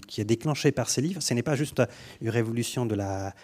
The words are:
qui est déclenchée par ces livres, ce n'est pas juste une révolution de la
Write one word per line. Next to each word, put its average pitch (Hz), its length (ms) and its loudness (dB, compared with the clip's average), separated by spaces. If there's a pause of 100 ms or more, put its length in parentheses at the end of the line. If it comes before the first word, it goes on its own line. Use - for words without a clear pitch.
qui - 140 -6
est 104 40 0
déclenchée 135 460 2
par 123 180 -2
ces 123 120 2
livres, 170 200 -2
ce - 120 0
n'est 120 100 2
pas 151 120 2
juste 143 260 0 (400)
une 113 80 -2
révolution 117 560 0
de 107 100 0
la 98 380 -4 (100)